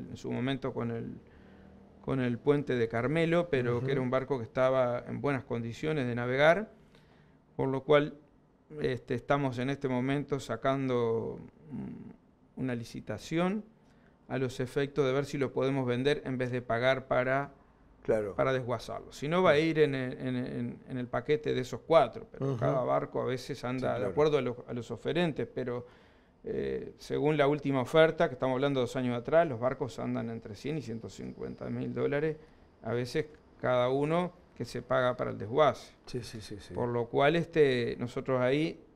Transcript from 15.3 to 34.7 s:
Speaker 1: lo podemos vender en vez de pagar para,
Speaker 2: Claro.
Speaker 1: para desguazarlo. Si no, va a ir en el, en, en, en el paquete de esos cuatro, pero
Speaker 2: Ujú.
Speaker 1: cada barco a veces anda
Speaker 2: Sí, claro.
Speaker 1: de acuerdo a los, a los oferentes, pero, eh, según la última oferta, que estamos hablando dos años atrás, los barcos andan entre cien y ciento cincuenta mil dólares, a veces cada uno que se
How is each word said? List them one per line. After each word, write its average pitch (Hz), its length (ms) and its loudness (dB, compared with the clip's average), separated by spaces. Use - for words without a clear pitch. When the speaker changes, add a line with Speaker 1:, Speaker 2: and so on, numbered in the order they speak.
Speaker 1:
lo 127 160 -2
podemos 131 320 2
vender 131 400 0
en 131 140 -2
vez 123 120 -2
de 127 120 -4
pagar 127 440 2
para, 131 440 0
Speaker 2:
Claro. 104 320 0
Speaker 1:
para 135 160 2
desguazarlo. 117 640 -4
Si 143 160 -6
no, 180 140 4
va 170 80 8
a 143 60 6
ir 160 220 4
en 139 160 4
el, 127 240 -4
en, 131 160 -2
en, 123 440 -4
en 131 80 -6
el 123 100 -6
paquete 135 460 0
de 127 80 0
esos 123 260 -8
cuatro, 143 420 4
pero - 220 -4
Speaker 2:
Ujú. 127 60 -2
Speaker 1:
cada 139 260 0
barco 135 380 0
a 120 40 -2
veces 127 380 -6
anda 123 160 -4
Speaker 2:
Sí, 127 60 -2
claro. 123 180 -2
Speaker 1:
de 123 60 -2
acuerdo 147 300 4
a - 20 2
los, 120 160 -2
a 135 60 -8
los 120 180 -8
oferentes, 131 560 -2
pero, 123 400 -6
eh, - 540 -4
según 139 400 0
la 139 100 4
última 139 340 0
oferta, 160 460 6
que 131 60 -10
estamos 131 220 0
hablando 135 260 0
dos 123 160 -2
años 123 200 0
atrás, 160 300 4
los 123 100 -4
barcos 127 420 -2
andan 123 320 -4
entre 113 240 -10
cien 147 220 -6
y 139 40 -4
ciento 113 280 -8
cincuenta 127 600 -10
mil 123 240 -4
dólares, 143 420 -2
a 113 120 -6
veces 123 340 -2
cada 123 260 4
uno 156 460 0
que 123 80 -6
se 123 160 -8